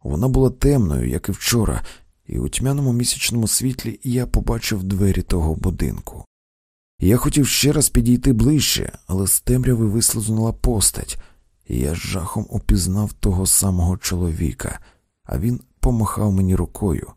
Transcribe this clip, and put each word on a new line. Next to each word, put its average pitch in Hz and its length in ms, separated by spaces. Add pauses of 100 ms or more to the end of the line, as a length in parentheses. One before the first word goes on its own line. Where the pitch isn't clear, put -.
Вона 80 240
була 131 220
темною, 92 600
як - 200
і - 20
вчора, 107 520 (440)
і - 120
у 62 100
тьмяному 135 440
місячному 117 540
світлі 120 560
я 123 240
побачив 113 560
двері 95 380
того 80 340
будинку. - 720 (760)
Я 104 180
хотів 139 300
ще - 240
раз 147 180
підійти 123 440
ближче, 117 720
але 95 200
з - 120
темряви 123 460
вислизнула 110 680
постать, - 680 (460)
і 58 120
я 69 120
з 85 60
жахом 98 520
упізнав 101 640
того 95 320
самого 90 520
чоловіка, 85 840 (440)
а - 160
він 117 220 (180)
помахав 107 520
мені 95 240
рукою - 600